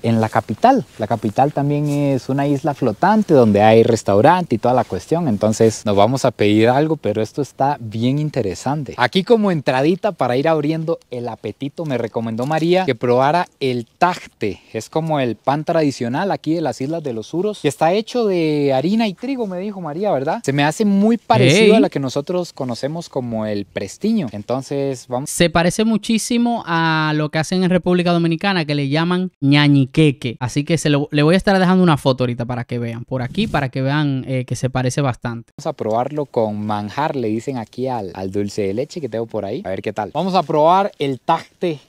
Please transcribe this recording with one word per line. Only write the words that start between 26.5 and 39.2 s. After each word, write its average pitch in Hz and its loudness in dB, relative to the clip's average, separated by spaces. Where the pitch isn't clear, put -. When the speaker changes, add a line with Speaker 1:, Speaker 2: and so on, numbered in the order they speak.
Speaker 2:
a 160 0
lo 151 -2
que 160 -4
hacen 185 0
en 175 2
República 180 2
Dominicana, 170 0
que 147 -2
le 143 0
llaman 175 0
ñañiqueque. 143 6
Así 143 -4
que 165 0
se 151 0
lo, 143 0
le 147 2
voy 160 6
a - 4
estar 190 2
dejando 185 4
una 170 4
foto 131 0
ahorita 120 -4
para 123 -6
que 120 -6
vean, 117 -8
por 131 -6
aquí, - -4
para 143 -2
que 135 -6
vean, 139 0
eh, 127 -4
que 127 -6
se 131 -4
parece 127 -2
bastante. 117 -6
Speaker 1:
Vamos - -10
a 151 -4
probarlo 127 -2
con 107 -2
manjar, 107 -4
le 120 -4
dicen 117 -4
aquí 123 -8
al, 110 -6
al 95 -8
dulce 101 -4
de 98 -2
leche 151 -6
que 135 -8
tengo 113 -6